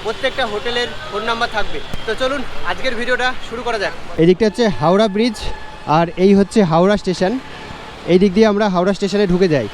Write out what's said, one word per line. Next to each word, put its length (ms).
প্রত্যেকটা 400
হোটেলের 360
ফোন 200
নাম্বার 260
থাকবে। 240
তো 60
চলুন 200
আজকের 280
ভিডিওটা 280
শুরু 180
করা 160
যাক। 100
এই 80
দিকটা 200
হচ্ছে 160
হাওড়া 340
ব্রিজ, 240
আর 100
এই 160
হচ্ছে 200
হাওড়া 300
স্টেশন। 300
এই 80
দিক 140
দিয়ে 160
আমরা 220
হাওড়া 240
স্টেশনে 340
ঢুকে 220
যাই। 200